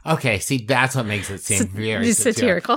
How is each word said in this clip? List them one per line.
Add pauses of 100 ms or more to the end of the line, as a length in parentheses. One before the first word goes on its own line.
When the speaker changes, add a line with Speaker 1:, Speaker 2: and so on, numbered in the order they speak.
Speaker 1:
Okay,
see,
that's
what
makes
it
seem
Speaker 2:
Sa-,
Speaker 1:
very
Speaker 2:
satirical.
Speaker 1:
satirical.